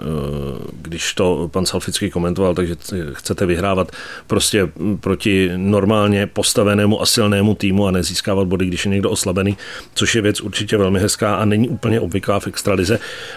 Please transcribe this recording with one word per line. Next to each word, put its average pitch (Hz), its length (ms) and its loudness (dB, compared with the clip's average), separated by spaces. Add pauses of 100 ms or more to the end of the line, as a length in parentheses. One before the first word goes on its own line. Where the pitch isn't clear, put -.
(840)
když 82 320 -6
to 87 380 2
pan 92 140 0
Salfický 95 440 -2
komentoval, 87 440 0
takže 85 220 -2
c-, 87 360 -8
chcete 95 340 -2
vyhrávat 92 460 0 (340)
prostě, 101 500 2
mm, 95 220 -2
proti 95 580 2
normálně 101 680 4
postavenému 104 760 2
a 92 40 0
silnému 104 480 2
týmu 98 320 2
a 95 40 2
nezískávat 92 560 0
body, 92 200 0
když 87 180 -4
je 101 60 0
někdo 98 200 2
oslabený, 98 460 0 (380)
což - 200 0
je 113 80 2
věc 101 180 2
určitě 104 360 -6
velmi 95 240 2
hezká 104 340 0
a 92 100 0
není 107 240 2
úplně 113 320 0
obvyklá 98 400 -2
v - 60 -10
extralize. 95 520 0 (380)